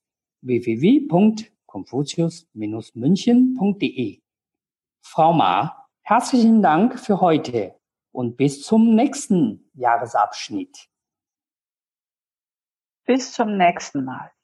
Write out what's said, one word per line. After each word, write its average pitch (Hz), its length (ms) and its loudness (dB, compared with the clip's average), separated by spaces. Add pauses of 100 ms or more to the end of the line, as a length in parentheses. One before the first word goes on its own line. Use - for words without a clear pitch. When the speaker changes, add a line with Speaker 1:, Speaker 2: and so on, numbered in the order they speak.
(440)
Speaker 1:
w 123 240 -4
w 113 160 -2
w 262 260 4
punkt 214 420 0 (140)
konfuzius 143 880 -8
minus 107 420 -10
münchen 240 600 2
punkt 202 260 -2
d 143 60 -2
e. - 360 -8 (800)
Frau 165 320 2
Ma, 104 560 -2 (140)
herzlichen 226 580 4
Dank 185 400 2
für 185 220 0
heute 123 580 -2 (320)
und 120 240 -6
bis 143 260 -2
zum 226 320 4
nächsten 175 800 0
Jahresabschnitt. 117 1160 -4 (2250)
Speaker 2:
Bis 254 260 -2
zum 214 240 -4
nächsten 175 480 -2
Mal. 123 260 -12 (140)